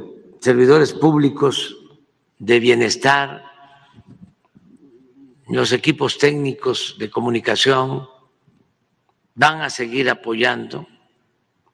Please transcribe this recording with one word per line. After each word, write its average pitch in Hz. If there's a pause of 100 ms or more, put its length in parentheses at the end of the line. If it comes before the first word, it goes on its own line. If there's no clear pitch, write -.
(400)
servidores 127
públicos 143 (640)
de 117
bienestar, 123 (2000)
los 123
equipos 131
técnicos 143
de 107
comunicación 131 (1300)
van 151
a 143
seguir 123
apoyando, 120 (880)